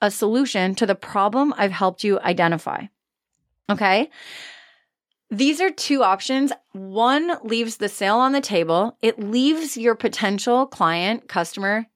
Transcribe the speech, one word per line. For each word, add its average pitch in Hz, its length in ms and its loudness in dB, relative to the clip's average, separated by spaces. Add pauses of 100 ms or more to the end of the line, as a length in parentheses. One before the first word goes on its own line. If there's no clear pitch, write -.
a 208 100 2
solution 208 640 0
to 220 100 0
the 196 80 2
problem 208 640 0
I've 202 140 0
helped 185 320 -2
you 196 160 2
identify. 175 680 0 (840)
Okay? 208 380 2 (1200)
These 277 300 0
are 381 80 2
two 277 340 0
options. 262 480 2 (200)
One 240 720 0
leaves 226 340 -4
the 208 100 -2
sale 202 300 0
on 254 140 2
the 277 100 0
table. 175 580 0
It 226 200 0
leaves 262 580 0
your 233 160 2
potential 226 720 0
client, 180 640 -2
customer 196 560 -2 (100)